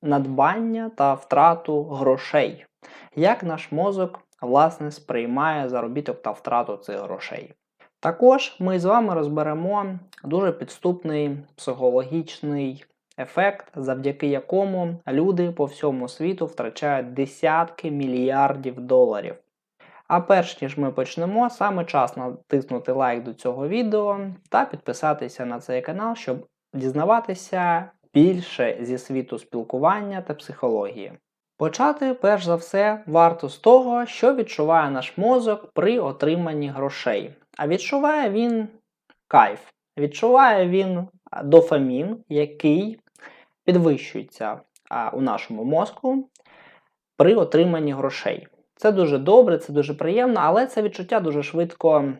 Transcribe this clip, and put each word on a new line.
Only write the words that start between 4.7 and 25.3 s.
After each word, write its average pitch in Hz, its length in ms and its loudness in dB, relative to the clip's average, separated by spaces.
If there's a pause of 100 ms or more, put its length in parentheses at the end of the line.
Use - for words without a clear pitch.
сприймає 131 800 -4
заробіток 123 520 -6
та 110 100 -6
втрату 117 460 -4
цих 101 240 -10
грошей. - 520 -12 (460)
Також 247 600 4
ми 185 200 0
з 170 60 -4
вами 214 280 2
розберемо 165 880 -4 (240)
дуже 175 280 0
підступний 151 840 -4 (180)
психологічний 135 1300 -4 (320)
ефект, 190 580 -2
завдяки 139 520 -4
якому 180 680 -2 (120)
люди 175 440 0
по 156 140 -2
всьому 135 420 -4
світу 170 380 -4
втрачають 123 680 -6
десятки 160 800 -2
мільярдів 135 880 -2
доларів. 123 560 2 (720)
А 180 140 2
перш 175 400 0
ніж 139 160 -8
ми 139 140 -2
почнемо, 180 580 -2
саме 196 360 -2
час 135 320 -2
натиснути 127 760 -4
лайк 123 320 0
до 123 100 -12
цього 131 340 -6
відео 208 520 -2 (300)
та - 160 2
підписатися 131 800 -6